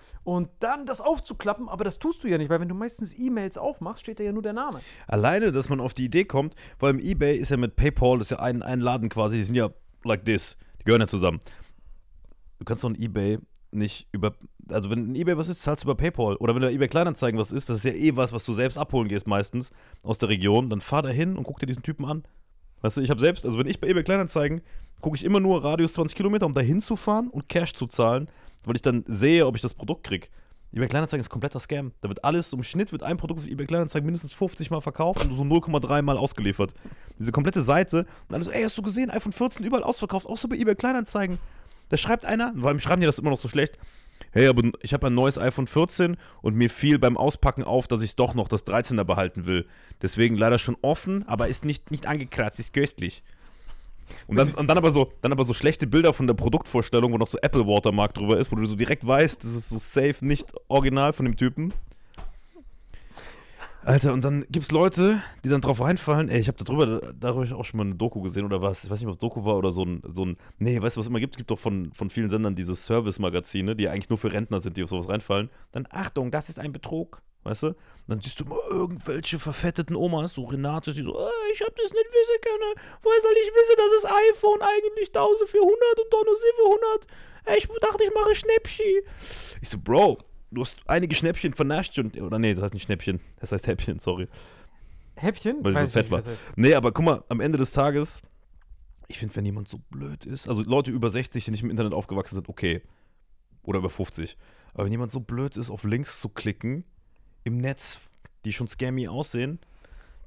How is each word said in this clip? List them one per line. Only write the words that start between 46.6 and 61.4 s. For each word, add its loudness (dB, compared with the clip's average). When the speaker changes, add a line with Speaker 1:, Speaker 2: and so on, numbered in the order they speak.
Speaker 2:
fiel 4
beim 4
Auspacken 0
auf, 0
dass 0
ich -6
doch 2
noch 0
das -2
dreizehner -2
behalten -2
will. 0
Deswegen 2
leider 4
schon -4
offen, -2
aber -2
ist -4
nicht, -4
nicht -6
angekratzt, -4
ist -10
köstlich." -2
Und 0
dann, 6
und 0
dann 6
aber 6
so, 4
dann 0
aber 2
so 0
schlechte 2
Bilder 6
von 0
der 6
Produktvorstellung, 2
wo 0
noch 2
so -6
Apple 4
Watermark 4
drüber 2
ist, 0
wo 0
du 0
so -2
direkt -2
weißt, 4
das -8
ist -6
so -2
safe 0
nicht 0
original 4
von -2
dem 2
Typen. 0